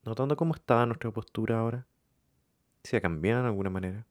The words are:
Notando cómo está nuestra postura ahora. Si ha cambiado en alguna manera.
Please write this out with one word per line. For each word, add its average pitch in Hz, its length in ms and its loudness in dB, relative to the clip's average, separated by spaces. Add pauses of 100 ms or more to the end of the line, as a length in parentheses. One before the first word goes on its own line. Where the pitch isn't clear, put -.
Notando 135 340 -2
cómo 165 180 0
está 120 300 4
nuestra 117 280 -4
postura 113 480 -2
ahora. 117 260 -4 (960)
Si - 140 -2
ha - 40 4
cambiado 90 420 0
en 123 40 0
alguna 98 240 -2
manera. 92 400 -6